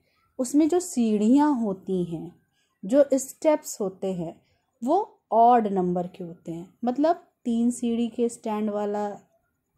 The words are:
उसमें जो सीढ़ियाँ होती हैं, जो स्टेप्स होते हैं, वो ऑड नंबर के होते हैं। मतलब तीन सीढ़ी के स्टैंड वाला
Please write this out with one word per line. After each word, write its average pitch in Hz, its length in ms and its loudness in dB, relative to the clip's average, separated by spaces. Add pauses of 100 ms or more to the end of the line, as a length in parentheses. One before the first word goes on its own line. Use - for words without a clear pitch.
(380)
उसमें 277 300 2
जो 349 120 2
सीढ़ियाँ 240 800 2
होती 190 440 -4
हैं, 165 380 -10 (420)
जो 269 200 4 (100)
स्टेप्स - 680 -2
होते 190 320 -6
हैं, 170 300 -8 (420)
वो 370 480 -2
ऑड 233 340 4
नंबर 180 400 -2
के 180 180 -16
होते 170 280 -14
हैं। 170 220 -14 (100)
मतलब 285 400 0 (200)
तीन 233 260 0
सीढ़ी 233 380 -2
के 233 200 -2
स्टैंड 214 420 -6
वाला 208 480 -4 (600)